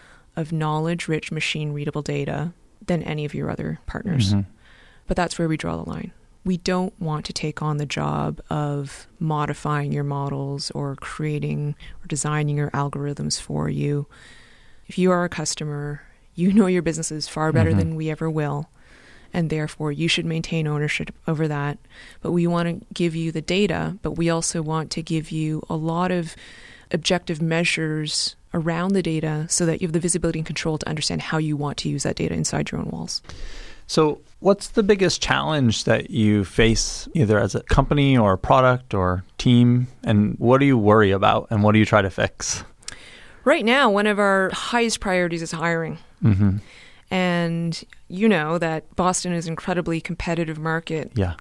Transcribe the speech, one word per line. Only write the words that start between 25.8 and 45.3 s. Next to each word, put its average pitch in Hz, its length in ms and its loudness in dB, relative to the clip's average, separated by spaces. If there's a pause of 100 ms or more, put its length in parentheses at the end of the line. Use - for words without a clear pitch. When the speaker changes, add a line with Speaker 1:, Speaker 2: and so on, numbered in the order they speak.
Speaker 1:
of 170 240 -4 (560)
objective 165 500 -2
measures 160 920 0 (180)
around 170 380 0
the 196 100 2
data 156 460 -2
so - 180 0
that 160 160 0
you 185 60 -2
have 156 40 -2
the 165 80 0
visibility 165 380 -2
and 160 80 -6
control 156 320 -4
to - 100 -6
understand 156 340 -4
how - 160 -4
you 151 180 -2
want 143 220 -6
to - 100 -6
use 143 160 -4
that - 120 -2
data - 180 -2
inside 156 360 -2
your - 100 -6
own - 100 -6
walls. - 300 -8 (680)
Speaker 2:
So 151 320 2 (200)
what's 196 280 2
the - 140 2
biggest 196 400 2
challenge 135 640 2
that 120 260 0
you 104 340 4
face - 720 2
either 107 240 4
as 104 160 0
a - 100 -4
company 139 520 4
or 104 160 6
a 92 60 2
product 127 560 4
or 92 300 0 (140)
team? 123 500 6 (160)
And 104 340 4
what 123 200 6
do 139 80 6
you 135 120 6
worry 104 340 6
about 104 380 2
and 104 120 4
what 107 100 6
do 107 60 8
you 110 60 8
try 104 180 6
to 95 80 0
fix? - 540 -4 (800)
Speaker 1:
Right 277 200 4
now, 247 260 4
one 202 180 2
of 202 100 2
our 190 340 4
highest 233 460 -2
priorities 180 440 0